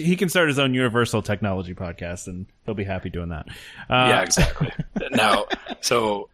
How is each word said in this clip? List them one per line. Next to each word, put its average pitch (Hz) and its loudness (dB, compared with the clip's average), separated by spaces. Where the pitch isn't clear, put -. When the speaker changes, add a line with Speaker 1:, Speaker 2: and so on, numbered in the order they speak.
Speaker 1:
he 180 4
can 180 0
start 170 4
his 135 2
own 135 2
Universal 117 2
technology 95 -2
podcast, 87 -8
and 92 -10
he'll 110 -6
be 101 -4
happy 95 -6
doing 87 -6
that. 80 -8
Uh, 127 4
Speaker 2:
Yeah, 123 4
exactly. - 2
Speaker 1:
<laughs> 175 -6
Speaker 2:
Now, - 2
so, 107 0